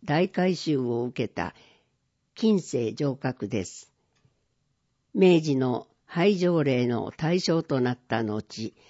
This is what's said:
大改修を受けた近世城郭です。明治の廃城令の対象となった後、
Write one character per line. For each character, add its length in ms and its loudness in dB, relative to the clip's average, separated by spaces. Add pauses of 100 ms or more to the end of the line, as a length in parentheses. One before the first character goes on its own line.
大 240 0
改 300 -2
修 220 -2
を 260 -2
受 240 -4
け 40 -18
た 220 -8 (800)
近 240 2
世 300 -4
城 260 -4
郭 320 -6
で 160 -4
す。 260 -16 (1200)
明 260 6
治 160 0
の 320 -2 (260)
廃 220 4
城 260 2
令 260 2
の 280 -4
対 240 0
象 240 0
と 160 -2
な 140 0
っ 40 -6
た 240 -4
後、 520 -6 (160)